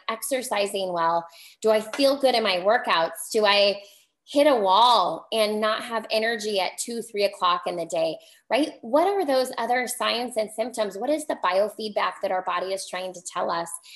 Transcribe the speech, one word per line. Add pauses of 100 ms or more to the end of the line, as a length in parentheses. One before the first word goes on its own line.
exercising
well? (360)
Do
I
feel
good
in
my
workouts?
Do
I (440)
hit
a
wall
and
not
have
energy
at
two,
three
o'clock
in
the
day, (340)
right?
What
are
those
other
signs
and
symptoms?
What
is
the
biofeedback
that
our
body
is
trying
to
tell
us? (260)